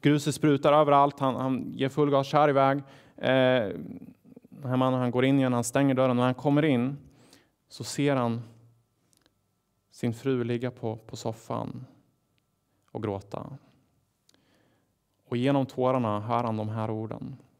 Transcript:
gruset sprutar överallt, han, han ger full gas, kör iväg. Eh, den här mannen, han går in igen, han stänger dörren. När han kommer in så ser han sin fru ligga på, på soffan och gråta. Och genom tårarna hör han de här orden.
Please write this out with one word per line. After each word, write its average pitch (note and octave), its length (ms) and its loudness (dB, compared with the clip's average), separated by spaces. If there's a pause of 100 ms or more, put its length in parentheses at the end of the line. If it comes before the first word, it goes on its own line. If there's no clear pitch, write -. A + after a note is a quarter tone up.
gruset D3 340 2
sprutar C#3+ 380 2
överallt, C#3+ 460 4
han, C3 160 0
han C3 380 -4
ger C3+ 160 -2
full C#3+ 200 0
gas, C#3 180 2
kör D3+ 220 4
iväg. C3+ 280 4 (400)
Eh, B2+ 600 2 (720)
den - 200 -12
här B2+ 80 0
mannen, C3 220 2
han B2 120 0
går B2 140 2
in C#3 140 4
igen, B2+ 140 2
han A#2+ 100 0
stänger C#3 320 2
dörren. B2+ 200 2
När B2 80 2
han B2+ 100 2
kommer D3 320 2
in C3+ 320 0 (720)
så - 160 -16
ser C#3+ 320 -2
han A#2 260 -2 (1500)
sin A#2 220 -6
fru B2 300 -4
ligga A#2+ 280 -4
på, A2+ 240 -8
på - 200 -18
soffan A#2 680 -10 (1040)
och A2+ 120 -8
gråta. G#2 540 -8 (1700)
Och B2 120 -6
genom C3+ 280 0
tårarna B2+ 540 0
hör A#2 240 -2
han A2+ 140 -2
de G#2+ 120 -6
här A2 200 -6
orden. A2 480 -10 (220)